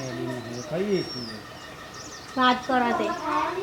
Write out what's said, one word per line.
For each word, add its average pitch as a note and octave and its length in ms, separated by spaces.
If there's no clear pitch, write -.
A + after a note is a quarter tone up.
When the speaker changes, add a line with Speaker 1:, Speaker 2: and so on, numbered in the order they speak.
Speaker 1:
હેડી B2+ 260
નાહી A#2+ 440
ખાઈએ F#3 320
છીએ. A2+ 360
Speaker 2:
વાત B3+ 300
કરો B3 320
તે. A3 80